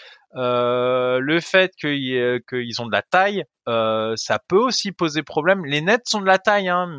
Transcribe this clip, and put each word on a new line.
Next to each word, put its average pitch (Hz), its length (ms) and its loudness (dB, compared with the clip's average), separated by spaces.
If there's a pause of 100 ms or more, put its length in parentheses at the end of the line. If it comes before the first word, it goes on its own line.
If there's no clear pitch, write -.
(360)
Euh, 123 840 0
le 151 200 0
fait 185 360 2
qu'il 147 220 -4
y 131 180 -4
ait, 123 320 0
qu'ils 120 320 -6
ont 120 60 -6
de 110 60 -4
la 101 100 0
taille, 190 420 0 (240)
euh, 110 480 0
ça 107 220 -2
peut - 200 0
aussi 220 340 0
poser 156 300 -2
problème. 160 420 0
Les 143 160 -2
Nets 214 340 0
ont 214 60 -2
de 190 60 -2
la 190 120 6
taille, 202 300 0
hein, 180 180 0 (120)